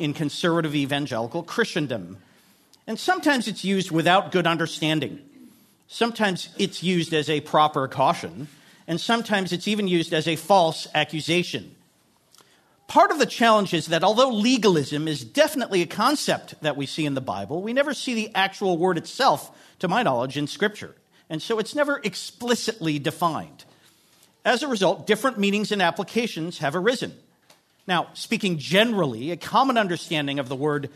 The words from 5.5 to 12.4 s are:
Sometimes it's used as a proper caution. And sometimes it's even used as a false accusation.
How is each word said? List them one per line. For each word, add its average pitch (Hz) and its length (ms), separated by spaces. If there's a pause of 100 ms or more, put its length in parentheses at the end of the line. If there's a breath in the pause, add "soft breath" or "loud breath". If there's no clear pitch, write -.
Sometimes 220 640 (100)
it's 190 240
used 165 320
as 151 160
a 151 120
proper 151 440
caution. 143 640 (400 soft breath)
And 165 120
sometimes 214 520
it's 175 160
even 208 180
used 170 260
as 151 140
a 165 80
false 170 600
accusation. 151 800 (1120 soft breath)